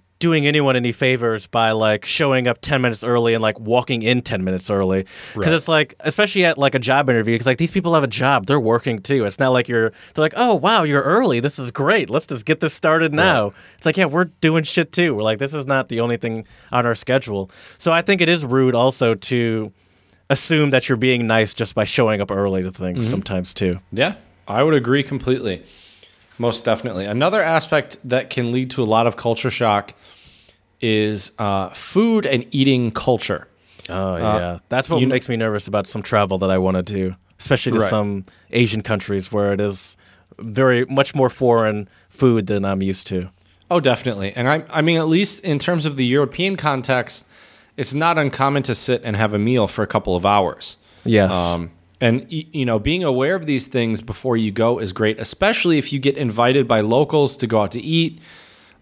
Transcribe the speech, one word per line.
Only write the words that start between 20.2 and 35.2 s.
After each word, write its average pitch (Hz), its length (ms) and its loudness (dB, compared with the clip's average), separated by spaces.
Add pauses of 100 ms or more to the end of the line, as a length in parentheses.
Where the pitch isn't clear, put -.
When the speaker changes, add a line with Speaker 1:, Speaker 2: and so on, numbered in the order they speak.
Speaker 1:
assume 151 400 0
that 131 180 2
you're 127 100 0
being 123 280 2
nice 110 300 2
just - 180 -6
by 107 100 0
showing 107 380 0
up 95 80 -4
early 98 320 0
to 92 100 -4
things 92 340 -4
Speaker 2:
Mm-hmm. 101 40 -2
Speaker 1:
sometimes 98 460 -4
too. 92 240 -2 (120)
Speaker 2:
Yeah, 147 220 -2 (340)
I 107 140 0
would 156 140 4
agree 131 260 2
completely. 127 640 -4 (720)
Most 117 260 -2
definitely. 104 420 -2
Another 156 360 0
aspect 156 600 -2
that 127 260 -2
can 120 220 -4
lead 127 200 -2
to 127 120 -2
a - 20 0
lot 113 220 4
of - 100 0
culture 117 320 -2
shock 107 440 0 (920)
is, 107 540 0
uh, 98 320 -2
food 220 560 0
and 127 260 -2
eating 131 400 2
culture. - 560 -2 (420)
Speaker 1:
Oh, 95 240 -4
Speaker 2:
Uh, 85 40 -4
Speaker 1:
yeah. 87 400 -2 (120)
That's 131 200 -2
what 165 100 0
Speaker 2:
you 127 60 2
kn- 131 40 2
Speaker 1:
makes 131 200 -2